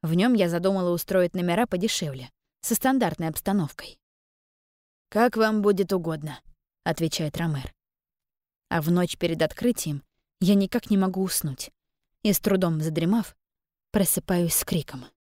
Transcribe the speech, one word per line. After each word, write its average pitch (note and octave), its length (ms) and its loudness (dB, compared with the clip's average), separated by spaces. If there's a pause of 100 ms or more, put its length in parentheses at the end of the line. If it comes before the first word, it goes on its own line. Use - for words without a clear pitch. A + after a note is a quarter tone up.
В D#3+ 120 -2
нём G#3+ 200 4
я F#3+ 140 4
задумала F3+ 420 0
устроить F3 420 2
номера F3 340 0
подешевле, D#3+ 640 -4 (320)
со - 140 -2
стандартной G#3+ 540 0
обстановкой». - 720 -4 (1080)
«Как A#3 280 2
вам A3 260 2
будет G3 320 2
угодно», — D#3 460 -6 (440)
отвечает D#3+ 540 -2
Ромер. D3+ 340 -4 (960)
«А E3 140 -2
в D#3 80 0
ночь F3 260 0
перед E3 240 -2
открытием D#3+ 600 -2 (380)
я G3 160 4
никак G3 340 -2
не G3+ 80 4
могу F#3+ 240 0
уснуть» D#3+ 480 -6 (520)
и, G#3 100 2
с - 80 0
трудом F3+ 400 2
задремав, E3 560 0 (560)
просыпаюсь F3 640 0
с - 100 0
криком. C#3+ 400 -6 (200)